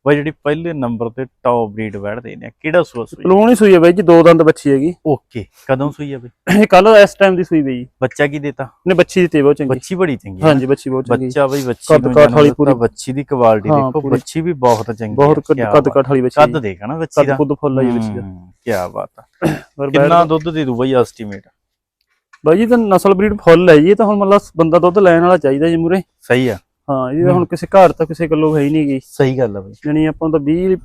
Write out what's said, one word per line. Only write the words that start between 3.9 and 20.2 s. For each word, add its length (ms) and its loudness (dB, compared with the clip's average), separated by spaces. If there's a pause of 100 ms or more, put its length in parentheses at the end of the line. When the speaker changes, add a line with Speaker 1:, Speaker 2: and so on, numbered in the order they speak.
Speaker 2:
ਜੀ, 100 -2
ਦੋ 200 6
ਦੰਦ 200 6
ਬੱਚੀ 300 0
ਹੈਗੀ। 200 0 (140)
Speaker 1:
ਓਕੇ, 380 -6 (240)
ਕਦੋਂ 220 -4
ਸੂਈ 220 -14
ਆ 60 -12
ਬਾਈ? 420 -2
Speaker 2:
ਇਹ 60 0
ਕੱਲ 220 4 (140)
ਇਸ 120 2
ਟਾਈਮ 220 2
ਦੀ 80 -2
ਸੂਈ 180 0
ਬਾਈ 120 -4
ਜੀ। 120 -12 (140)
Speaker 1:
ਬੱਚਾ 260 -2
ਕੀ 120 -6
ਦੇਤਾ? 260 -10 (220)
Speaker 2:
ਨਹੀਂ, 100 0
ਬੱਚੀ 240 0
ਦਿੱਤੀ 220 0
ਬਹੁਤ 140 2
ਚੰਗੀ। 120 -6
Speaker 1:
ਬੱਚੀ 260 -6
ਬੜੀ 220 -4
ਚੰਗੀ 260 -16
ਹੈ। 60 2
Speaker 2:
ਹਾਂਜੀ, 180 2
ਬੱਚੀ 240 -4
ਬਹੁਤ 140 -4
ਚੰਗੀ। 220 -4
Speaker 1:
ਬੱਚਾ 200 -2
ਬਾਈ, 180 -4
ਬੱਚੀ 240 -8
Speaker 2:
ਕੱਦ 160 4
Speaker 1:
ਨੂੰ 100 -2
Speaker 2:
ਕਾਠ 80 6
Speaker 1:
ਜਾਣੋ 140 4
Speaker 2:
ਵਾਲੀ 120 6
Speaker 1:
ਤਾਂ 60 0
Speaker 2:
ਪੂਰੀ। 200 0
Speaker 1:
ਬੱਚੀ 380 -4
ਦੀ 120 -8
ਕੁਆਲਿਟੀ 440 0
Speaker 2:
ਹਾਂ, 80 2
Speaker 1:
ਦੇਖੋ, 240 -2
Speaker 2:
ਪੂਰੀ। 120 -6
Speaker 1:
ਬੱਚੀ 280 -6
ਵੀ 120 -4
ਬਹੁਤ 380 -2
ਚੰਗੀ 240 -10
Speaker 2:
ਬਹੁਤ 240 2
Speaker 1:
ਹੈ। 80 -4
Speaker 2:
ਕੱਦ, 100 -2
Speaker 1:
ਕਿਆ 140 -4
Speaker 2:
ਕੱਦ 140 2
Speaker 1:
ਬਾਤ। 100 -4
Speaker 2:
ਕਾਠ 140 0
ਵਾਲੀ 120 0
ਬੱਚੀ 200 -2
Speaker 1:
ਕੱਦ 160 2
Speaker 2:
ਆ। 40 -6
Speaker 1:
ਦੇਖ 220 -10
ਨਾ 160 -10
ਬੱਚੀ 220 -4
Speaker 2:
ਕੱਦ 80 0
Speaker 1:
ਦਾ। 80 -2
Speaker 2:
ਕੁੱਦ 240 -2
ਫੁੱਲ 180 -4
ਆ 40 0
ਜੀ 80 0
ਬੱਚੀ 240 -4
ਦਾ। 80 -10
Speaker 1:
ਹੂੰ, 300 -20 (120)
ਕਿਆ 240 -6
ਬਾਤ 300 -12
ਆ। 40 -20 (560)
Speaker 2:
ਹੋਰ 120 -6
Speaker 1:
ਕਿੰਨਾ 280 2
Speaker 2:
ਬੈਠ 100 2